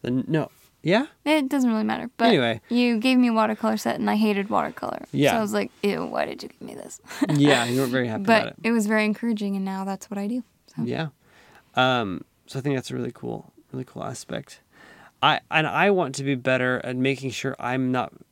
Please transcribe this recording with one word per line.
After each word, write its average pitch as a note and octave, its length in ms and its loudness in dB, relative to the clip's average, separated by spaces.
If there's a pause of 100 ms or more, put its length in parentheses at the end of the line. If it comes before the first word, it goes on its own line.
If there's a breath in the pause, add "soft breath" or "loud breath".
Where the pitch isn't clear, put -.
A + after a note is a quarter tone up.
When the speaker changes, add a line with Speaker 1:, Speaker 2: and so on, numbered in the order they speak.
Speaker 1:
The, B2 80 -4 (160)
no. D#3 240 -2 (320)
Yeah? G#3+ 240 2 (200)
Speaker 2:
It D4 220 2
doesn't B3+ 220 2
really A3 140 0
matter. A#3 320 -4
But A#3 120 4
Speaker 1:
Anyway. B2 400 4
Speaker 2:
you A#3+ 300 2
gave B3+ 200 4
me B3 100 4
a A3+ 60 2
watercolor A3 420 0
set - 240 -2
and G#3 80 0
I G#3 80 2
hated G#3 320 2
watercolor. - 640 -4
Speaker 1:
Yeah. C#3 200 4
Speaker 2:
So - 40 2
I A3+ 40 2
was G#3 120 -4
like, G#3 180 -2 (120)
"Ew, G3 240 0
why - 180 -2
did - 180 -10
you - 60 -12
give - 140 -20
me - 120 -14
this?" - 260 -16 (160)
<laughs> - 120 0
Speaker 1:
Yeah, C#3+ 380 6
you B2 140 0
weren't B2+ 120 0
very B2+ 160 0
happy A2+ 160 -4
Speaker 2:
But A3 180 4
Speaker 1:
about - 120 -6
it. - 40 -20 (100)
Speaker 2:
it A#3 40 2
was A3 140 2
very G#3+ 180 2
encouraging, G#3 520 -2
and F#3+ 80 -4
now F#3+ 200 -6
that's G3 260 -8
what G3+ 80 -6
I G3+ 80 -6
do. A#3+ 160 -4 (320)
So. D#3 100 -6
Speaker 1:
Yeah. B2+ 240 -4 (640 soft breath)
Um, B2 500 0 (220)
so - 120 -8
I B2+ 40 -8
think C#3 140 0
that's B2 140 -6
a B2+ 40 -8
really B2 180 -6
cool, - 400 -12 (200)
really B2+ 120 -8
cool - 200 -12
aspect. - 560 -12 (600 loud breath)
I, C#3+ 180 4 (100)
and D#3 160 2
I D#3 240 2
want E3 260 2
to C#3 80 -6
be C#3 100 0
better B2+ 480 0
at B2+ 140 -6
making C3 340 0
sure C3 300 -6
I'm B2+ 320 -2
not B2 200 -2 (200)